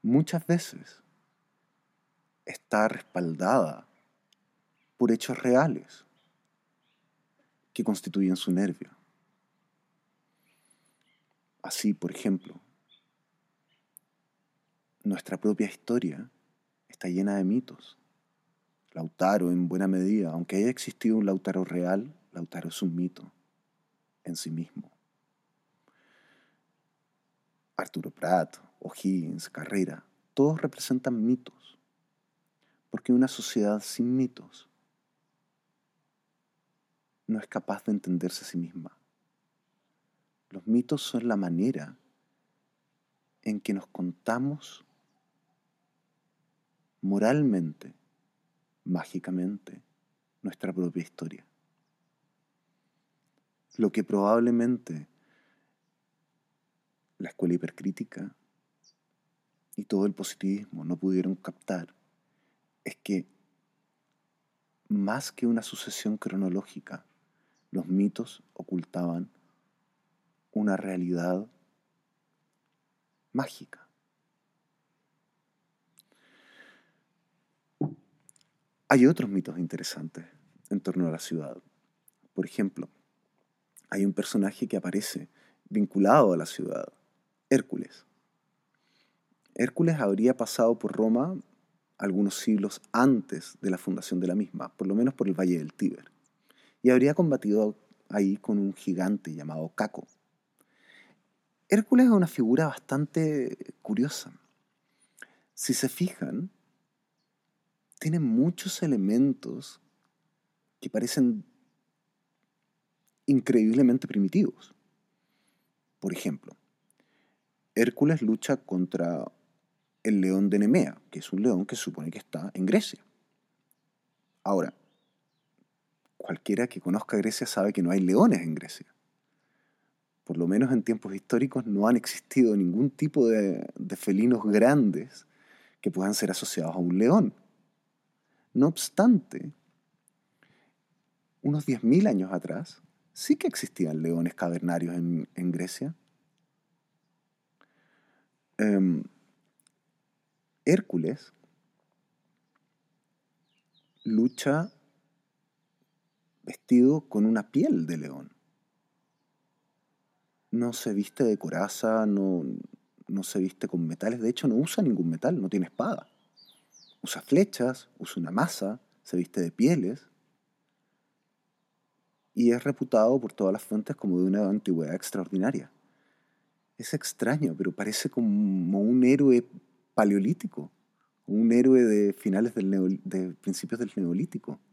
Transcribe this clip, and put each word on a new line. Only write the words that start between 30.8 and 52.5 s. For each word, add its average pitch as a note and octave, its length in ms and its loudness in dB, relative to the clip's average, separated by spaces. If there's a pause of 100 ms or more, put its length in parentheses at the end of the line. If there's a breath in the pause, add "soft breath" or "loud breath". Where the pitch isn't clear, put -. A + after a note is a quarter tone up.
mitos, - 520 -4 (1120)
porque - 240 0
una B2+ 140 6
sociedad G#2 540 -2
sin B2 340 -4
mitos - 540 -6 (2500)
no A2 120 -2
es - 80 -12
capaz - 360 -8
de A2 80 -2
entenderse F2+ 520 -4
a - 40 -16
sí - 100 -8
misma. E2+ 400 -10 (1500)
Los F#2+ 160 -14
mitos B2 380 0
son A#2+ 240 -4
la A2+ 80 0
manera F2+ 600 -2 (1500)
en G#2+ 160 -4
que G#2 140 -4
nos G2 140 -6
contamos B2 960 -6 (2250)
moralmente, G2+ 920 0 (880)
mágicamente, F#2 1000 -6 (580)
nuestra - 320 -8
propia F2 300 -4
historia. - 420 -14 (2250)